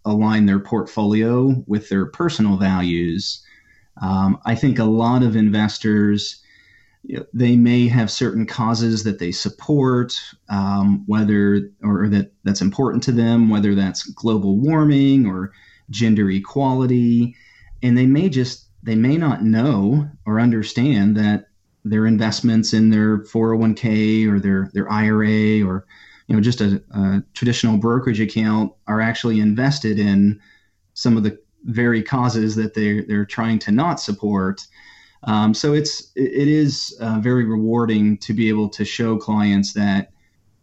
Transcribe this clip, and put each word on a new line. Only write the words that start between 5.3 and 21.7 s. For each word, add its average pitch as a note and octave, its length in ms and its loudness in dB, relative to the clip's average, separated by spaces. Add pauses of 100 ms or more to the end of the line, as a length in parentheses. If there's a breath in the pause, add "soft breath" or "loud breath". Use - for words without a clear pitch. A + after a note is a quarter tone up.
investors, G#2 1080 0 (600 soft breath)
you - 160 -12
know, - 160 -14
they A#2+ 220 2
may A#2+ 320 4
have A#2 220 2
certain A2 360 -2
causes A2+ 580 -2
that G2+ 140 -4
they F2 140 -6
support, B2+ 880 -2 (300)
um, G2+ 580 0
whether, G2+ 640 0 (120)
or, G#2 220 0
or G#2+ 40 0
that, G2+ 240 0 (120)
that's G2 180 -2
important A#2 420 -2
to C3 80 -2
them, A#2 360 2
whether G#2 260 2
that's G2 300 -2
global G2+ 540 -2
warming C#3 680 4
or F#2 260 -6 (380 soft breath)
gender G#2+ 400 2
equality. B2 1080 0 (460 loud breath)
And B2 140 4
they C3 100 4
may D3 220 4
just, B2+ 400 -4 (140)
they A2+ 140 -2
may B2+ 200 2
not D3 280 -2
know A2+ 640 2 (180)
or G#2+ 140 0
understand A2 760 2
that G#2 300 0 (380)